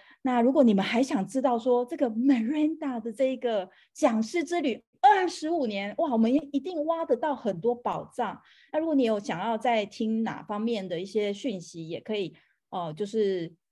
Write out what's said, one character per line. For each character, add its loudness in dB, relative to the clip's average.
那 2
如 4
果 6
你 8
们 2
还 0
想 0
知 -4
道 2
说 2
这 -8
个 0
Miranda 0
的 -6
这 2
一 -2
个 -2
讲 2
师 -2
之 -2
旅， -2
二 6
十 -6
五 0
年， -6
哇， 0
我 2
们 4
一 0
定 -4
挖 -2
得 2
到 -2
很 -4
多 2
宝 -6
藏。 -6
那 0
如 -2
果 2
你 4
有 0
想 -6
要 -2
再 0
听 -2
哪 -6
方 -6
面 -4
的 -4
一 -6
些 -2
讯 -6
息， -14
也 -8
可 -6
以， -6
呃， -6
就 -6
是 -2